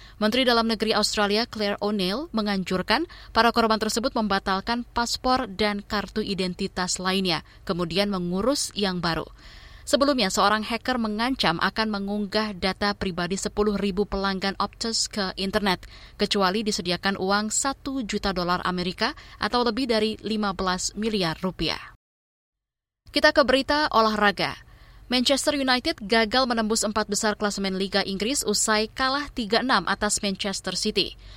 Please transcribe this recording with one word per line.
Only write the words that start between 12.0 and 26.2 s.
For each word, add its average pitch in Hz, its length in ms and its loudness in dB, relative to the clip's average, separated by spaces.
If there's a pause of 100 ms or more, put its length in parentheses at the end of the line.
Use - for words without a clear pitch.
data 196 400 -2
pribadi 180 400 -4
sepuluh 208 400 0
ribu 196 320 0
pelanggan 196 540 -2
Optus 214 500 -4
ke 190 240 -4
internet, 190 540 -2 (260)
kecuali 202 480 2
disediakan 196 560 -2
uang 208 320 0
satu 269 540 -4
juta 202 260 -2
dolar 175 320 -2
Amerika 180 540 -2 (240)
atau 240 240 0
lebih 240 240 -2
dari 220 340 2
lima 208 320 -2
belas 185 400 -2
miliar 202 460 -2
rupiah. - 560 -4 (1120)
Kita 302 240 4
ke 302 80 8
berita 269 480 2
olahraga. 208 640 2 (560)
Manchester 269 480 2
United 262 400 0
gagal 226 480 2